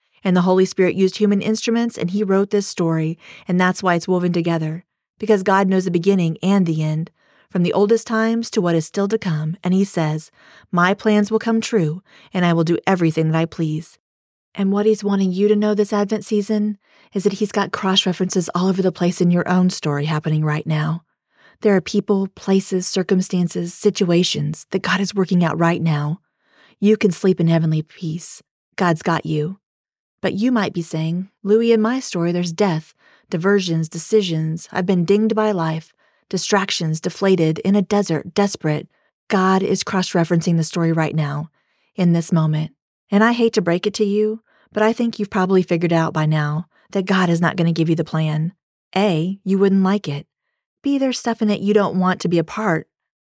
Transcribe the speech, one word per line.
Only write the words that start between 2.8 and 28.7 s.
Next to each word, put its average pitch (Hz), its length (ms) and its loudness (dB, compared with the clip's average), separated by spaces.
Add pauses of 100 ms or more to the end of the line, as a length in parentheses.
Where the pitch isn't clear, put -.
and 180 140 0
that's 185 220 0
why 180 120 2
it's 170 140 -4
woven 180 240 0
together, 165 520 -2 (340)
because 208 260 2
God 190 240 2
knows 190 160 2
the 190 60 -4
beginning 175 520 2
and 190 240 4
the 156 160 -2
end, 156 300 -4 (360)
from 180 140 -2
the 175 100 0
oldest 208 360 2
times 226 420 -2
to 220 100 0
what 175 140 2
is 160 100 0
still 202 220 -4
to 220 120 -2
come, 156 440 -4
and 180 100 -2
he 190 120 2
says, 156 480 -4 (400)
"My 180 220 2
plans 208 360 2
will 220 80 0
come 226 220 0
true, 175 420 -2 (320)
and 180 100 0
I 170 80 4
will 165 120 2
do 165 140 0 (100)
everything 160 420 2
that 160 80 0
I 165 80 0
please." 160 520 -6 (540)
And 196 200 -2
what 208 120 0
he's 214 200 2
wanting 196 260 2
you 190 160 2
to 208 80 4
know 208 200 2
this 208 180 0
Advent 208 320 0
season 208 520 -2 (380)
is 190 80 -2
that 196 120 0
he's 202 180 -4
got 202 180 -2
cross-references 185 800 0
all 180 140 0
over 190 160 2
the 185 80 2
place 180 300 -2
in 175 100 4
your 175 180 2
own 185 220 2
story 147 360 -2
happening 156 380 0
right 151 220 -2
now. 156 380 -2 (560)
There 202 160 4
are 180 40 2
people, 196 540 0
places, 190 520 0
circumstances, 180 840 -2
situations 170 1000 0
that 190 120 -4
God 180 180 0
is 196 140 -4
working 175 300 2
out 165 140 -2
right 170 220 0
now. 151 400 -2 (600)
You 208 160 4
can 196 160 2
sleep 185 280 0
in 165 60 2
heavenly 160 340 2
peace. - 640 -10 (320)